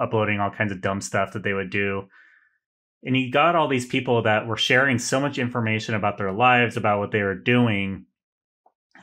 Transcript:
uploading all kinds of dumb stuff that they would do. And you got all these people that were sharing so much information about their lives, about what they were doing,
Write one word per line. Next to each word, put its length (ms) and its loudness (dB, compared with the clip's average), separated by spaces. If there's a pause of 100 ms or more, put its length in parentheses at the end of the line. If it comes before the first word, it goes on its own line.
uploading 380 0
all 100 -2
kinds 220 -4
of 100 -10
dumb 200 -2
stuff 320 -4
that 100 -8
they 100 -2
would 160 -4
do. 380 -4 (960)
And 120 -2
you 140 -2
got 260 4
all 120 2
these 180 -2
people 380 0
that 240 2
were 100 -4
sharing 400 2
so 220 -2
much 180 -2
information 560 -2
about 240 0
their 140 -2
lives, 460 4
about 200 2
what 140 -4
they 100 0
were 140 0
doing, 720 0 (960)